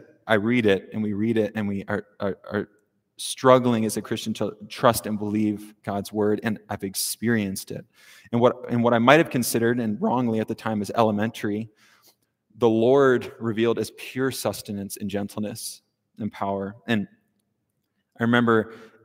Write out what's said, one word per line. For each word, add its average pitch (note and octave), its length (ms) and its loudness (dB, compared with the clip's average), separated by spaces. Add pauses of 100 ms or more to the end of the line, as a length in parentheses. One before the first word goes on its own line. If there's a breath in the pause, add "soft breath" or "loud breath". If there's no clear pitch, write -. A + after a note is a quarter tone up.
(260)
I A2+ 80 2
read A2+ 320 2
it, F#2+ 260 2
and A2 100 -4
we G#2+ 100 -4
read A2 240 0
it, G#2+ 180 0
and G#2+ 140 -4
we G2 200 -6
are, G#2 180 -4 (140)
are, G2 180 -4 (120)
are G2+ 180 -4 (480)
struggling B2 680 2
as G#2+ 120 -2
a G#2+ 60 -6
Christian A2+ 320 -6
to G#2 220 -6 (120)
trust - 380 2
and G#2 120 -4
believe G#2 640 -2
God's G2+ 300 -6
word, G#2+ 300 2
and A2 160 -2 (120)
I've G2+ 140 -8
experienced G2+ 840 -2
it. - 140 -10 (480 loud breath)
And A#2+ 80 2
what, A#2+ 300 4
and A#2+ 120 0
what A#2+ 120 4
I A#2 40 4
might B2+ 200 8
have E3 120 2
considered, A#2+ 480 0
and A2 220 -2
wrongly A#2 400 0
at A2 80 -4
the - 60 -4
time, A2 260 -4
as G2+ 140 -4
elementary, G#2+ 760 0 (880 soft breath)
the A#2 120 4
Lord A#2+ 720 4
revealed A2+ 400 0
as G#2+ 200 -4
pure C3 320 -4
sustenance G2+ 680 -8
and G#2 140 -8
gentleness G#2 720 -8 (360)
and G#2+ 140 -8
power. G2 440 -6 (100)
And G#2+ 220 -2 (1120)
I - 40 -4
remember, A#2 520 2 (300 loud breath)